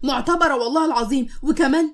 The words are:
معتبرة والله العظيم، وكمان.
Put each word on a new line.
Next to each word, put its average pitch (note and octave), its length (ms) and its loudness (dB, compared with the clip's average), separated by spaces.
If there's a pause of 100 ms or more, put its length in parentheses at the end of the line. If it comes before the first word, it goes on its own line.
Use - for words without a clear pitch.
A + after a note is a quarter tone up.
معتبرة D4 520 0
والله B3+ 300 0
العظيم، A#3 420 0 (160)
وكمان. D#4 500 2